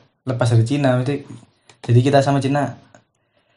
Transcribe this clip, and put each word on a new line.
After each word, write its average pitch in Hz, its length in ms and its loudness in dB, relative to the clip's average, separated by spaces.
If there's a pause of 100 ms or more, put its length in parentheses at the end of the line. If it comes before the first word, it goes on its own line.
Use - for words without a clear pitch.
(240)
lepas 123 240 -2
dari 113 160 2
Cina. 131 320 0
Maksudnya, 139 300 -4 (560)
jadi 120 180 2
kita 139 220 4
sama 139 180 0
Cina 139 380 -2 (800)